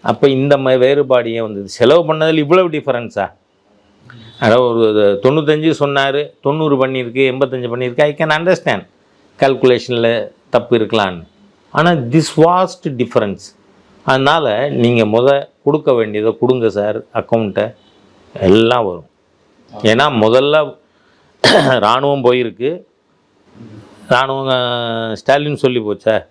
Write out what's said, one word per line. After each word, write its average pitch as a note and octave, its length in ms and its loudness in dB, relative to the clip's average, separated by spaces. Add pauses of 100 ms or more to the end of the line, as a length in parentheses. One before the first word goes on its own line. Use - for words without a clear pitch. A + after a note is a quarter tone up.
அப்ப A#2 280 0
இந்த C#3 280 2
ம-, C3 220 2
வேறுபாடு B2+ 540 2
ஏன் A2+ 100 -4
வந்தது? G2+ 260 -8
செலவு D#3 460 2
பண்ணதுல D#3+ 220 0
இவ்வளவு E3 340 2
டிஃபரன்ஸா? A#2+ 640 -6 (1040)
அதாவது A#2+ 300 2
ஒரு, A#2 100 0
ஒரு G#2 440 2
தொண்ணூத்தஞ்சு D3+ 560 0
சொன்னாரு, C#3 520 -2 (100)
தொண்ணூறு C#3+ 460 0
பண்ணியிருக்கு, C3 460 -2
எண்பத்தஞ்சு B2+ 440 -4
பண்ணியிருக்கு. B2 260 -2
I D3 160 0
can D#3+ 100 -2
understand D#3 580 -2 (540)
கால்குலேஷன்ல A#2+ 920 0 (200)
தப்பு A#2+ 280 0
இருக்கலான்னு. G2 460 -2 (460)
ஆனா D#3+ 200 0
this D3 500 0
vast F3 560 0
difference. A2+ 440 -2 (640)
அதனால C3+ 640 0
நீங்க A#2+ 360 2
முத B2 440 2 (160)
கொடுக்க D3 280 0
வேண்டியதை G#2+ 460 -2
கொடுங்க B2 300 0
சார், G#2 320 -4 (140)
அக்கௌண்ட்டை, G#2+ 600 -2 (680)
எல்லாம் A2+ 440 4
வரும். F2 220 -8 (760)
ஏன்னா A#2 420 2
முதல்ல C#3 520 2 (680)
<clears throat> C3+ 340 2
இராணுவம் B2+ 480 0
போயிருக்கு, B2 580 -2 (1300)
இராணுவம், C3+ 400 0
அஹ், A#2+ 640 -4
ஸ்டாலின் C#3+ 440 -2
சொல்லி C3 220 -2
போச்சா? G#2 520 -4